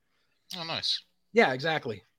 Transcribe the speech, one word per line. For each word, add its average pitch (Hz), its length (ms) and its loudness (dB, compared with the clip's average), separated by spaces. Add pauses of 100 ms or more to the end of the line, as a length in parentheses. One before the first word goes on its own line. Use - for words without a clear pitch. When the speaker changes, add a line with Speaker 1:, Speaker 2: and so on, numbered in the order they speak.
(560)
Speaker 1:
Oh, 175 80 -8
nice. 160 400 -4 (300)
Speaker 2:
Yeah, 196 180 6
exactly. 135 540 -2 (140)